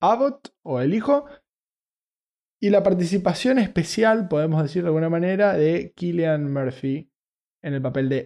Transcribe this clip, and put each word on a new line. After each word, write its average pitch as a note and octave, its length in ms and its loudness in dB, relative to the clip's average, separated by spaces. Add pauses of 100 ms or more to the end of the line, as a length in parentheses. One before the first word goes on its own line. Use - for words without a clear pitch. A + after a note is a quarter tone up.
Abbott, B3 600 0
o B2+ 180 -4
el D3 140 0
hijo, C#4+ 320 0 (1300)
y G3+ 120 0
la G3+ 120 4
participación F#3+ 760 0
especial, G#3+ 680 0
podemos D#3 340 0
decir D#3 200 -2
de F3 60 -2
alguna D#3+ 220 0
manera, F#3+ 420 2
de E3+ 460 0
Cillian D#3+ 520 -2
Murphy C3+ 600 -4 (520)
en D3 120 -6
el C3+ 80 -4
papel C3+ 260 -2
de C3 180 -2